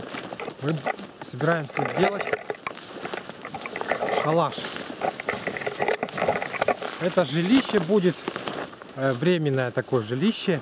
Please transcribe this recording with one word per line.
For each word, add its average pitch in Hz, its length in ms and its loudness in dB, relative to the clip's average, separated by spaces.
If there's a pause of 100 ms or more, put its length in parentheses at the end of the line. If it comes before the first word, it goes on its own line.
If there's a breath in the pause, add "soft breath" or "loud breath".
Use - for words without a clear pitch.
(640)
Мы 147 120 0 (560)
собираемся 151 560 0 (120)
делать 196 260 2 (2000)
шалаш. 156 320 4 (2500)
Это 175 240 4
жилище 185 560 4
будет, 180 360 4 (800)
э, 135 160 2
временное 135 580 2
такое 123 320 2
жилище, 147 600 2